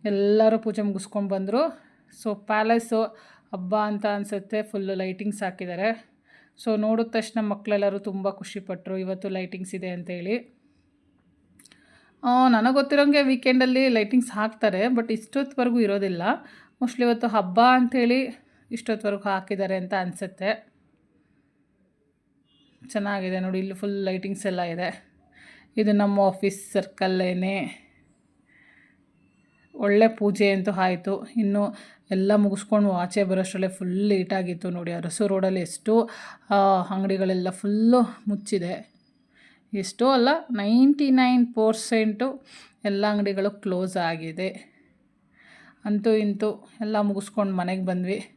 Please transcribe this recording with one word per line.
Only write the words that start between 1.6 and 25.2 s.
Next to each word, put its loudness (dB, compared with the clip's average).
So -6
ಪ್ಯಾಲೇಸು 0
ಹಬ್ಬ -2
ಅಂತ -2
ಅನ್ಸುತ್ತೆ, -4
ಫುಲ್ಲು -6
ಲೈಟಿಂಗ್ಸ್ -6
ಹಾಕಿದ್ದಾರೆ. -4
So 0
ನೋಡಿದ 0
ತಕ್ಷಣ -4
ಮಕ್ಳೆಲ್ಲರೂ 0
ತುಂಬ -4
ಖುಷಿಪಟ್ರು, -10
ಇವತ್ತು -6
ಲೈಟಿಂಗ್ಸ್ -8
ಇದೆ -8
ಅಂತೇಳಿ. -8
ಆ, 6
ನನಗೆ 4
ಗೊತ್ತಿರೋಂಗೆ 4
ವೀಕೆಂಡಲ್ಲಿ 2
ಲೈಟಿಂಗ್ಸ್ 2
ಹಾಕ್ತಾರೆ, -2
but 0
ಇಷ್ಟೊತ್ವರೆಗೂ -2
ಇರೋದಿಲ್ಲ. 0
mostly -2
ಇವತ್ತು 2
ಹಬ್ಬ 0
ಅಂಥೇಳಿ 2
ಇಷ್ಟೊತ್ವರೆಗೂ -4
ಹಾಕಿದ್ದಾರೆ -2
ಅಂತ -4
ಅನ್ಸುತ್ತೆ. -6
ಚೆನ್ನಾಗಿದೆ -4
ನೋಡಿ, -4
ಇಲ್ಲಿ -6
ಫುಲ್ -4
ಲೈಟಿಂಗ್ಸ್ -6
ಎಲ್ಲ -2
ಇದೆ. -6